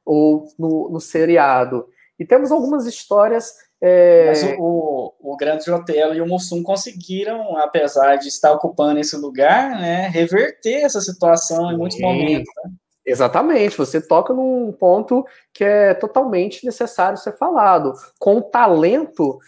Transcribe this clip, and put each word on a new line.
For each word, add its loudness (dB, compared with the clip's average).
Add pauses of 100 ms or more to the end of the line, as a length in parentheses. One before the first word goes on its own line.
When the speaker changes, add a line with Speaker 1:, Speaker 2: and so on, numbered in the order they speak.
Speaker 1:
ou 2 (100)
no, -4
no -8
seriado. 0 (320)
E -8
temos 2
algumas -2
histórias, -2 (240)
é 6
Speaker 2:
Mas 2
o, -4
o, -12
o -10
Grande -4
Otelo 0
e -6
o -4
Mussum -6
conseguiram, -6
apesar 2
de -6
estar 2
ocupando 0
esse -6
lugar, 0 (100)
né, -4
reverter -2
essa -2
situação 0
em -4
muitos -6
Speaker 1:
Sim. -8
Speaker 2:
momentos, -2 (100)
né? -14 (340)
Speaker 1:
Exatamente, 0
você -2
toca 2
num -2
ponto 2 (280)
que -4
é 4
totalmente -2
necessário -4
ser -12
falado. 2 (260)
Com 2
o -2
talento 0